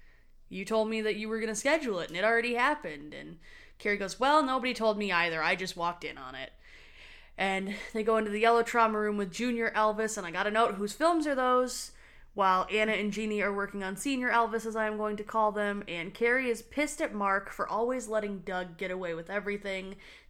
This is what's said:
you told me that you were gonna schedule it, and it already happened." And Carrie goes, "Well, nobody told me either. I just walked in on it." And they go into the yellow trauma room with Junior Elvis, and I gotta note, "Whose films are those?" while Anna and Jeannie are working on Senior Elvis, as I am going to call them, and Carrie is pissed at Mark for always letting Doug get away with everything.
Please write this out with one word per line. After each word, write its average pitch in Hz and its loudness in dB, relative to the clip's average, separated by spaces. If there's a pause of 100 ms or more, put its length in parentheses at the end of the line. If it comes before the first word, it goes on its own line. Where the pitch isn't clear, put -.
(500)
you 190 -8
told 220 2
me 220 -2
that 214 -2
you 214 -6
were 220 -2
gonna 220 -4
schedule 269 0
it, - -6
and 165 -8
it 190 0
already 233 2
happened." 185 -2
And 151 -14 (400)
Carrie 202 0
goes, 190 -6
"Well, 294 6
nobody 254 0
told 220 0
me 202 -2
either. 170 2
I 185 4
just 180 -6
walked 170 -2
in 143 -10
on 131 -12
it." 135 -12 (840)
And 196 0 (180)
they 220 0
go 220 4
into 214 0
the 208 -2
yellow 233 6
trauma 226 4
room 208 0
with 196 -2
Junior 233 0
Elvis, 214 2
and 185 -6
I 170 -8
gotta 196 0
note, 220 4
"Whose 202 -4
films 320 2
are 277 0
those?" 254 2 (420)
while 185 4
Anna 214 2
and 202 0
Jeannie 208 -2
are 202 2
working 196 -4
on 190 -6
Senior 254 -2
Elvis, 220 2
as 220 -6
I 220 0
am 214 -2
going 208 -2
to 208 -8
call 214 2
them, 202 -2
and 170 -6
Carrie 247 2
is 226 -2
pissed 294 -4
at 233 -2
Mark 196 0
for - -4
always 220 -2
letting 208 -4
Doug 180 -6
get 185 -4
away 185 -4
with 165 -8
everything. 196 -6 (320)